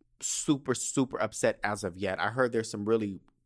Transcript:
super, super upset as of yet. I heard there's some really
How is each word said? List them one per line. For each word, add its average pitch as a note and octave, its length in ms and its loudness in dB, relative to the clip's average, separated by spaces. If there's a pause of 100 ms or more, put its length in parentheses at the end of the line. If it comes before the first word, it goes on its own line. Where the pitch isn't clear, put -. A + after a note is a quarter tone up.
(220)
super, C#3 540 0
super - 440 0
upset A2 440 2
as G#2 200 -2
of F2+ 140 -4
yet. F#2 220 -2
I F2+ 80 0
heard A#2+ 240 2
there's A2+ 180 0
some G#2 160 -4
really G#2+ 360 2 (240)